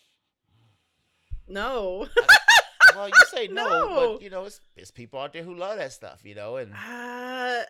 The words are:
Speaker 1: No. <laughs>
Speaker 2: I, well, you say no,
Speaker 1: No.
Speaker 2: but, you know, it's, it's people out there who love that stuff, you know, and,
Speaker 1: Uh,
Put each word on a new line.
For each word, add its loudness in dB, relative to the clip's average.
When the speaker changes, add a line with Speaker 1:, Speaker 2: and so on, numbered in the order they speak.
Speaker 1:
No. -6
<laughs> 0
Speaker 2:
I, 6
well, -8
you 8
say -6
no, -6
Speaker 1:
No. 0
Speaker 2:
but, -14
you -18
know, -10
it's, -20
it's -20
people -16
out -10
there -14
who -16
love -10
that -10
stuff, -20
you -20
know, -12
and, -12
Speaker 1:
Uh, -10